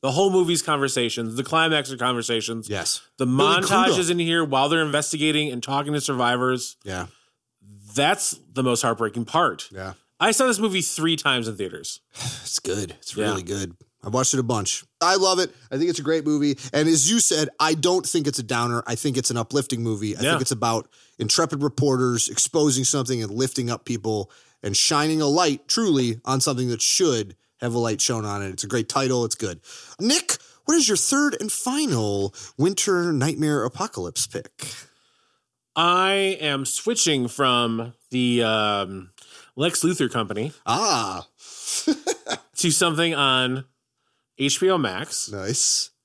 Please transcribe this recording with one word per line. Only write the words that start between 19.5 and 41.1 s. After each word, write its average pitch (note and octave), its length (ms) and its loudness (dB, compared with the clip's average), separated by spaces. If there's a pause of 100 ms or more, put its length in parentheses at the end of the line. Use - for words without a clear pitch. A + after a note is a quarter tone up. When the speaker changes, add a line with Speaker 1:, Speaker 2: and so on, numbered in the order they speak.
Speaker 2:
movie. G#2+ 320 -2
I F#2 60 -6
Speaker 1:
Yeah. C3 100 2
Speaker 2:
think D#3 120 2
it's - 80 -2
about A2+ 360 -2 (320)
intrepid C#3 420 0
reporters B2+ 680 2
exposing C#3 560 2
something B2+ 360 0
and G#2 120 -4
lifting B2 360 -2
up A#2 140 -6
people G#2+ 480 -2 (320)
and - 140 -4
shining D#3 440 2
a D3 60 2
light, D3+ 400 2
truly, C3 560 0
on C3 160 0
something B2+ 300 -2
that A#2 120 -2
should A#2 540 0 (260)
have A#2 120 -2
a A#2 40 0
light A2+ 240 0
shown A2+ 240 0
on G2+ 160 -4
it. G2 100 -6
It's F#2 120 -8
a G#2 40 -8
great A2+ 220 -2
title. B2+ 360 0
It's G#2+ 100 -4
good. F2+ 240 -8 (400)
Nick, D4 380 0 (280)
what D#4 120 2
is C#4 100 4
your G#3 100 2
third C#4 440 0
and G#3+ 100 -4
final A#2 840 -2 (240)
Winter F3 540 2
Nightmare D3+ 540 0
Apocalypse - 640 -4
pick? - 380 -10 (1120)
Speaker 1:
I F#3+ 640 2
am C#3 240 -2
switching C#3+ 640 0
from A#2+ 640 0 (180)
the, B2 320 2
um, G2+ 680 0 (440)
Lex E3 280 -2
Luthor D#3+ 260 2
Company A2 440 -4 (120)
Speaker 2:
Ah. A#2 640 -2 (580)